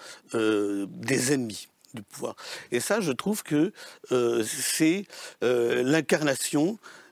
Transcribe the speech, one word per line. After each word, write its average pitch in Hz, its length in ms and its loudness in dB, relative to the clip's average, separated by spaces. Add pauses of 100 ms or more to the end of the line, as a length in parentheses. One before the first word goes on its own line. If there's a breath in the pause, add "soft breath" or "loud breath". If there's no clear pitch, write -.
(340 loud breath)
euh, 104 540 2
des 123 440 0
ennemis 117 360 -4 (240)
du 110 100 -12
pouvoir. 120 320 -10 (380 loud breath)
Et 120 80 0
ça, 202 200 0
je 160 120 0
trouve 202 320 -2
que, 156 280 2 (380 loud breath)
euh, 120 340 2
c'est, 160 600 0 (400 loud breath)
euh, 123 400 2
l'incarnation 151 960 2 (340 loud breath)